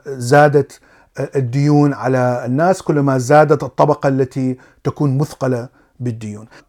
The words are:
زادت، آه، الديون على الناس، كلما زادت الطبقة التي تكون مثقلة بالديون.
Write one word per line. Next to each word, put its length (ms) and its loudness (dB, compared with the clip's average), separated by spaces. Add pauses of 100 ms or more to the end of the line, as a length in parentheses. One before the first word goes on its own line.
زادت، 720 2 (400)
آه، 160 -6
الديون 580 2
على 520 -2
الناس، 360 0
كلما 360 0
زادت 460 4
الطبقة 460 0
التي 480 -2 (260)
تكون 340 -2
مثقلة 520 -4 (300)
بالديون. 460 -10 (240)